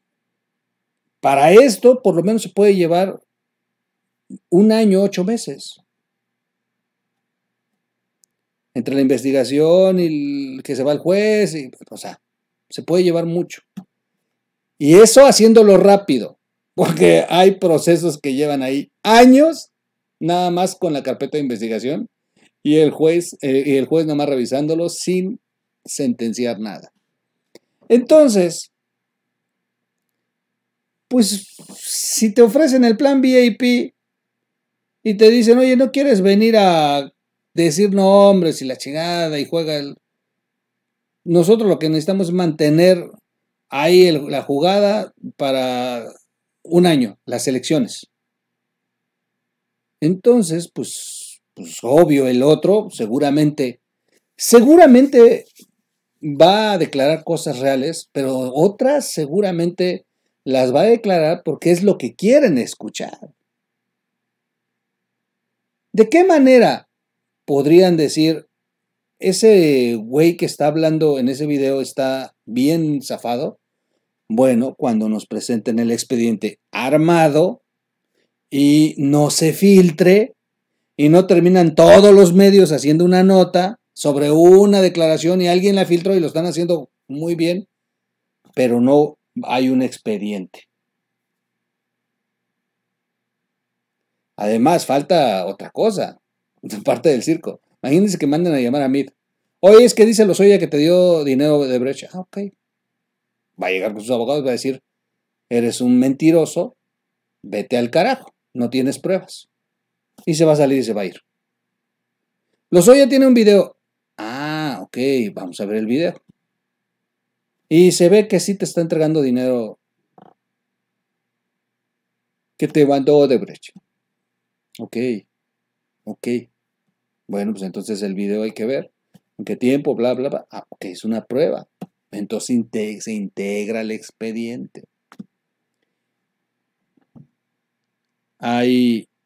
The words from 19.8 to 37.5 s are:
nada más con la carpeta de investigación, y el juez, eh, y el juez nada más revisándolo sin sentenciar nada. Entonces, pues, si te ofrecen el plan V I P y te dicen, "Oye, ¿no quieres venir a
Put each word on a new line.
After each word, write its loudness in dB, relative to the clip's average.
nada -4
más -4
con -4
la -6
carpeta -8
de -6
investigación, -8
y 2
el 4
juez, -2
eh, -2
y 0
el -2
juez -2
nada -4
más -2
revisándolo -4
sin -6
sentenciar -6
nada. -16
Entonces, 2
pues, -2
si -4
te 4
ofrecen 2
el 2
plan 0
V 4
I 2
P -2
y -2
te 6
dicen, 4
"Oye, 2
¿no 0
quieres 0
venir 2
a 0